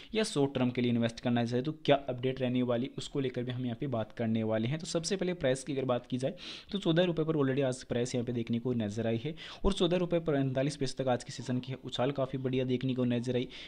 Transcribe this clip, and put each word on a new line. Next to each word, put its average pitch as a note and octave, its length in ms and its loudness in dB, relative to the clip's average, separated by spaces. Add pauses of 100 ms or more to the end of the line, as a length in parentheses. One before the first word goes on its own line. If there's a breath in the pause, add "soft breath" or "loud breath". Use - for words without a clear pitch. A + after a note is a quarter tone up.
(140 loud breath)
या G#3+ 100 2
शॉर्ट C#3 300 2
टर्म B2 160 2
के A#2+ 100 -2
लिए B2 100 4
इन्वेस्ट A#2 300 2
करना A#2+ 240 2
चाहिए, A#2+ 200 0
तो D3+ 80 -2 (120)
क्या C#3+ 120 6 (120)
अपडेट B2+ 320 -2
रहने B2+ 220 2
वाली, B2 280 0 (140)
उसको - 160 -4
लेकर B2+ 220 -2
भी B2 100 -4
हम B2+ 120 -4
यहाँ A#2+ 160 -2
पे D3 60 -4
बात A#2 260 -2
करने A2+ 300 0
वाले A2 260 2
हैं। D3+ 100 0
तो D#3+ 80 -10
सबसे E3+ 300 -2
पहले F3+ 180 0
प्राइस C3 300 0
की D#3 80 -4
अगर C3+ 120 0
बात B2 220 0
की C3 120 -2
जाए, C3+ 160 -2 (380 loud breath)
तो G3+ 60 -2
चौदह F3 260 4
रुपये E3 200 0
पर D#3 120 0
already C3+ 260 2
आज B2+ 200 0
प्राइस A#2+ 320 -2
यहाँ A#2+ 100 0
पे A#2+ 80 -4
देखने A#2 260 0
को B2+ 140 -2
नजर A2 340 0
आई A#2 180 0
है, D#3 100 -4 (300 loud breath)
और G3 80 6
चौदह F3+ 240 4
रुपये E3+ 240 2
पर E3 120 0
पैंतालीस C3+ 440 2
पैसे C3 260 -2
तक C3 60 -2
आज B2 160 2
के - 80 -12
सेशन B2 260 -2
की C3 140 -6
है - 120 -8
उछाल B2+ 260 0
काफ़ी C#3 280 -2
बढ़िया C3 260 0
देखने B2+ 300 0
को B2+ 100 2
नजर B2 320 2
आई। B2 120 -2 (200 loud breath)